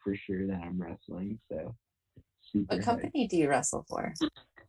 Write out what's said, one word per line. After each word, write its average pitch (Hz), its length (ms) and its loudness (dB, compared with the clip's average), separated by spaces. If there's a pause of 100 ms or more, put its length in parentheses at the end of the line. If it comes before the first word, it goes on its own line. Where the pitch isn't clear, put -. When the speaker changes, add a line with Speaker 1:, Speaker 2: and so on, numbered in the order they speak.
Speaker 1:
for 101 120 0
sure 98 320 -2
that 95 140 -2
I'm 90 200 -4
wrestling. 90 580 -6 (100)
So 80 260 -6 (760)
super 185 240 2
Speaker 2:
What 180 60 2
Speaker 1:
hyped. 208 40 -2
Speaker 2:
company 240 420 2
do 185 100 0
you 151 120 6
wrestle 139 400 2
for? - 240 -2 (560)